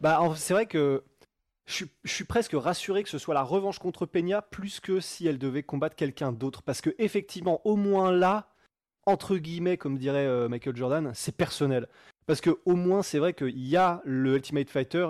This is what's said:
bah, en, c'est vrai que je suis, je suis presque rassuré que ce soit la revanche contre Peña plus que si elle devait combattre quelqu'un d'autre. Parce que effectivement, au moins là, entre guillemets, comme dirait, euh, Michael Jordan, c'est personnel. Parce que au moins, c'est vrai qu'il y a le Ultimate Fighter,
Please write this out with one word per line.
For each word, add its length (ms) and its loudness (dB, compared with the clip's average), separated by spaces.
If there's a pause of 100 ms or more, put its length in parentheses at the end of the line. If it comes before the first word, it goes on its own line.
bah, 200 4
en, 140 2
c'est 200 -2
vrai 120 2
que 380 0 (640)
je 80 -10
suis, 160 -6 (140)
je 80 -8
suis 120 -6
presque 300 -2
rassuré 480 0
que 80 -8
ce 80 -6
soit 160 -2
la 80 2
revanche 360 -2
contre 280 -4
Peña 360 0
plus 380 -12
que 200 -2
si 260 -6
elle 120 0
devait 240 -4
combattre 340 -4
quelqu'un 360 -2
d'autre. 300 -6
Parce 180 -4
que 180 0
effectivement, 680 0
au 100 4
moins 340 4
là, 380 2 (580)
entre 300 2
guillemets, 420 -2
comme 200 -4
dirait, 280 0
euh, 220 2
Michael 280 -4
Jordan, 380 0
c'est 220 -8
personnel. 520 0 (380)
Parce 160 0
que 240 2
au 100 6
moins, 260 2
c'est 160 -2
vrai 160 2
qu'il 240 -4
y 180 0
a 280 4
le 320 2
Ultimate 340 -2
Fighter, 400 0